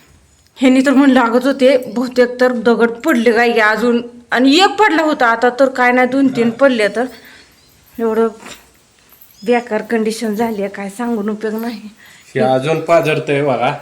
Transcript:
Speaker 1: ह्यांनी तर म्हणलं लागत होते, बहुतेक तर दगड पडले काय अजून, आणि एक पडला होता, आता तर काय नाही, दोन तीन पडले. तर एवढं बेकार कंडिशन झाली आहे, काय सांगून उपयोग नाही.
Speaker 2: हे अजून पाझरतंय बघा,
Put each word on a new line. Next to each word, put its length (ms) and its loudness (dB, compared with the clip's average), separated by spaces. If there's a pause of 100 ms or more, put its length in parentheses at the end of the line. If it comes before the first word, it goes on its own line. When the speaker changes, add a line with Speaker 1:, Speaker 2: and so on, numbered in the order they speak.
(560)
Speaker 1:
ह्यांनी 240 4
तर 100 2
म्हणलं 300 4
लागत 260 0
होते, 320 4
बहुतेक 600 -2
तर 120 2
दगड 380 0
पडले 420 0
काय 180 2
अजून, 520 0 (280)
आणि 280 4
एक 100 4
पडला 340 0
होता, 240 0
आता 240 2
तर 180 2
काय 240 0
नाही, 140 2
दोन 220 0
तीन 220 0
पडले. 380 0
तर 160 -4 (960)
एवढं 280 0 (1160)
बेकार 360 -2
कंडिशन 520 -4
झाली 280 -4
आहे, 80 -6
काय 180 -12
सांगून 420 -6
उपयोग 300 -6
नाही. 200 -10 (540)
Speaker 2:
हे 60 -2
अजून 400 0
पाझरतंय 640 0
बघा, 400 -2